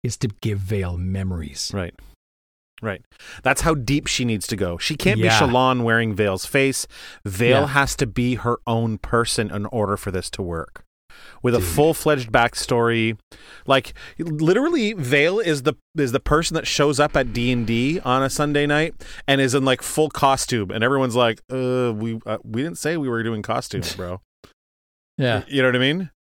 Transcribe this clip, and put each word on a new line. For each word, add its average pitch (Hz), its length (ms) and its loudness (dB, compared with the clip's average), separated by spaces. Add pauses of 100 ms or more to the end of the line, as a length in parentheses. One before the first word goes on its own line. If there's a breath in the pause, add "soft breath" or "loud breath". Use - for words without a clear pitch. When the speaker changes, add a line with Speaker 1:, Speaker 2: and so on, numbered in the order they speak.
Speaker 1:
is 120 140 -4
to 127 100 -2 (140)
give 104 180 -2
Vale 95 380 -2
memories. 92 760 -4
Speaker 2:
Right. 92 220 -6 (840)
Right. 104 200 -6 (400 loud breath)
That's 135 200 2
how 170 120 2
deep 139 340 0
she - 180 -2
needs 110 220 -2
to 117 80 -4
go. 90 220 -2
She - 180 -4
can't 202 240 2
Speaker 1:
Yeah. 110 100 4 (100)
Speaker 2:
be 147 120 4
Shallan 127 320 4
wearing 113 300 2
Vale's 98 320 0
face. 135 400 0 (400 loud breath)
Vale 117 360 4
Speaker 1:
Yeah. 147 60 0
Speaker 2:
has 139 280 2
to 143 100 0
be 123 300 0
her 120 220 -2 (100)
own 113 320 0
person 117 500 0
in 104 180 -4
order 104 300 -2
for - 140 -6
this 90 200 -6
to 98 120 -8
work. 82 400 -8 (580 loud breath)
With 120 140 2
a 117 40 4
Speaker 1:
Dude. 92 100 0
Speaker 2:
full-fledged 143 600 2
backstory. 117 840 2 (480 loud breath)
Like, 135 280 2 (260 loud breath)
literally, 208 720 2
Vale 151 460 2
is 156 240 -2
the, 143 100 0 (240)
is 135 140 0
the 131 80 0
person 165 340 0
that 160 140 -2
shows 143 320 2
up 147 180 2
at 123 160 0
D 120 180 0
and 120 140 0
D 120 360 0
on 127 200 2
a 135 80 0
Sunday 147 380 0
night 151 260 0 (340 loud breath)
and 139 140 4
is 131 140 2
in, 135 100 2
like, 131 160 2
full 156 280 0
costume. 131 600 0
And 110 140 -2
everyone's 131 320 2
like, 117 260 2 (100)
"Uh, 127 440 -2
we, 113 320 -6
uh, 107 160 -4
we 113 180 -4
didn't 170 160 -6
say 165 200 -2
we 139 120 -2
were 117 140 -2
doing 110 180 -4
costumes, 104 540 -6
bro." 92 260 -8 (220)
Speaker 1:
<laughs> - 720 -20
Yeah. 120 220 0
Speaker 2:
Y-, - 80 -8
you 139 160 0
know 131 60 4
what 123 60 2
I 123 40 2
mean? 151 320 0 (100)